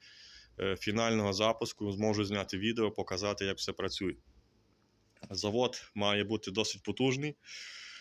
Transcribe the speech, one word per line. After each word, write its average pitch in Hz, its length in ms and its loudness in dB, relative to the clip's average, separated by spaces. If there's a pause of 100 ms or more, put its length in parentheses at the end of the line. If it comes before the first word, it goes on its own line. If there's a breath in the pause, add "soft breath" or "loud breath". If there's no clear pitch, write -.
(600 loud breath)
е, 95 160 2
фінального 107 580 2
запуску 107 580 0
зможу 104 340 2
зняти 98 320 -2
відео, 110 340 2
показати, 98 540 -2
як 95 120 -2
все - 160 -4
працює. 92 420 -2 (1120)
Завод 104 680 0
має 101 280 4
бути 107 280 -2
досить 107 320 0
потужний. 131 520 0 (640 loud breath)